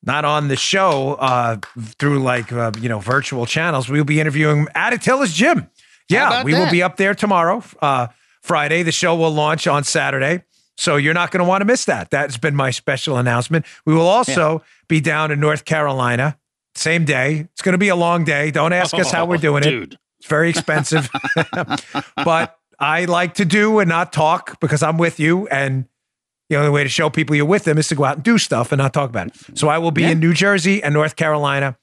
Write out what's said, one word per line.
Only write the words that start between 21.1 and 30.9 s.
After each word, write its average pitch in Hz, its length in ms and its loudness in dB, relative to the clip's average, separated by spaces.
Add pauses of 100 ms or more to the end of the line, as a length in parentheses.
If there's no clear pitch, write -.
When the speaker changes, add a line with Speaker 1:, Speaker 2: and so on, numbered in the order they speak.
Speaker 1:
<laughs> 165 80 0 (800)
But 165 340 0 (220)
I 156 260 0
like 175 300 0
to 202 100 2
do 214 340 2
and 185 100 2
not 170 240 0
talk 156 460 0
because 147 240 0
I'm 160 140 0
with 165 220 0
you. 175 280 0
And 135 380 -2 (640)
the 156 80 0
only 147 120 2
way 143 140 2
to 131 60 -2
show 160 200 0
people 151 260 0
you're 147 100 2
with 196 180 2
them 156 140 2
is 156 120 0
to 165 60 -2
go 143 100 0
out 139 100 0
and 147 80 -10
do 233 140 4
stuff 120 340 0
and 139 80 2
not 139 140 0
talk 139 160 -2
about 101 180 -6
it. - 300 -18
So 147 100 0
I 151 100 2
will 165 140 0
be 160 120 0
Speaker 2:
Yeah. 165 80 4
Speaker 1:
in 160 80 2
New 165 140 4
Jersey 196 480 2
and 147 120 -2